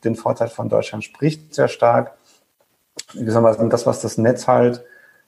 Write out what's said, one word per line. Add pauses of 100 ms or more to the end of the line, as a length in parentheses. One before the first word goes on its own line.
den
Vorteil
von
Deutschland
spricht
sehr
stark. (1000)
Gewissermaßen
das,
was
das
Netz
halt, (440)